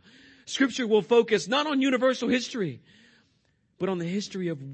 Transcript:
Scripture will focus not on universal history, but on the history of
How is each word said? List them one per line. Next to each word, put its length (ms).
Scripture 400
will 160
focus 460
not 180
on 140
universal 480
history, 520
but 100
on 100
the 60
history 440
of 140